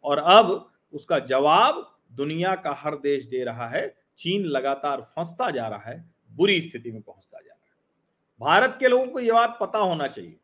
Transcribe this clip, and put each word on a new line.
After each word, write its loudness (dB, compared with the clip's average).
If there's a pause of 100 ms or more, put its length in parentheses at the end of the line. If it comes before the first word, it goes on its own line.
और 0
अब 2 (220)
उसका -2
जवाब 2 (120)
दुनिया -4
का -8
हर -8
देश -2
दे -6
रहा -8
है। -6 (200)
चीन -2
लगातार -2
फंसता -6
जा -4
रहा -10
है, -18 (180)
बुरी 2
स्थिति -12
में -12
पहुंचता -20
जा -20
रहा -20
है। -20 (640)
भारत 4
के 4
लोगों 4
को -6
ये 2
बात 4
पता -2
होना 0
चाहिए। -12